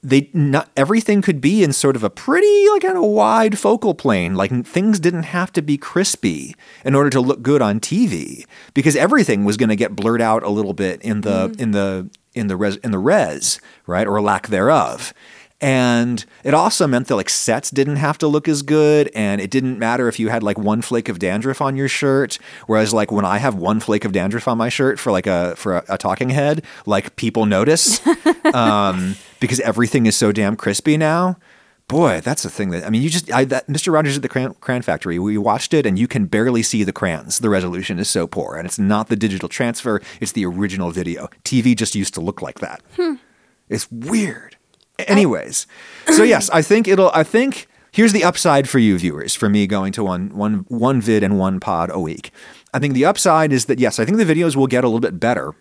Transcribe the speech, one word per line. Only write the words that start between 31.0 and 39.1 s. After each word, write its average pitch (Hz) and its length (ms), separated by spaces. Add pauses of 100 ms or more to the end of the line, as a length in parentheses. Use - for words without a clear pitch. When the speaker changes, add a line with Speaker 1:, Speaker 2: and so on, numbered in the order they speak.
Speaker 1:
Boy, 127 340
that's 131 220
the 95 60
thing 95 220
that, 85 140
I 95 40
mean, 110 120
you 151 80
just, 160 220
I, 127 140
that 131 240
Mister 147 200
Rogers 151 280
at 143 40
the 127 60
Crayon, 127 320
Crayon 123 220
Factory, 85 360
we 104 200
watched 107 360
it, 147 120
and 95 120
you 117 120
can 107 160
barely 113 380
see 107 200
the 95 80
crayons. 82 480
The 117 100
resolution 92 500
is 104 100
so 85 180
poor, - 300
and 82 80
it's 90 140
not 107 280
the 120 80